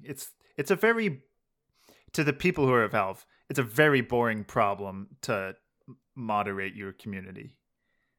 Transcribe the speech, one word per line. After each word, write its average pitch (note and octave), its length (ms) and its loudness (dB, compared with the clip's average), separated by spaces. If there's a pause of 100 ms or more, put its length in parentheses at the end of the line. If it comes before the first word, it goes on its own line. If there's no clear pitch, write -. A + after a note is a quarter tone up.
it's, - 280 -14 (260)
it's D3+ 140 -2
a F#3+ 40 4
very, A3 460 0 (920)
to D#3+ 100 0
the C#3+ 100 2
people E3+ 320 2
who C3 80 6
are A#2 100 6
at G#2 80 -2
Valve, F#2+ 340 -2 (240)
it's C#3+ 100 -2
a C3+ 40 2
very C#3 380 4
boring A#2 420 0
problem G2 680 -2 (120)
to F#2+ 340 -4 (600)
moderate G2+ 600 -2
your G2 160 -10
community F#2+ 680 -12 (600)